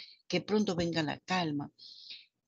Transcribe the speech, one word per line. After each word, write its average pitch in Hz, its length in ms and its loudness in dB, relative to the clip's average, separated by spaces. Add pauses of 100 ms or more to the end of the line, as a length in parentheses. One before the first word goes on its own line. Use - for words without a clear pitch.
(280)
que 175 140 2
pronto 202 340 2
venga 170 280 2
la 139 160 0
calma, 156 520 0 (760)